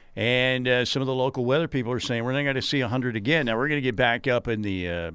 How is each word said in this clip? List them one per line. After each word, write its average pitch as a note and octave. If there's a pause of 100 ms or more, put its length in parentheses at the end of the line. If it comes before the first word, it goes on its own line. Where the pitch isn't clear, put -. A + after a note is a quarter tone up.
(140)
And, B2+
uh, B2
some C3+
of C3+
the C3
local B2+
weather D3
people A#2+
are A#2
saying, A#2
"We're B2+
not C#3+
gonna C3
see C#3
a A#2+
hundred B2
again." C3+
Now, A2+
we're C3+
gonna D3
get B2+
back A#2
up B2
in A2
the, F#2
uh, E2+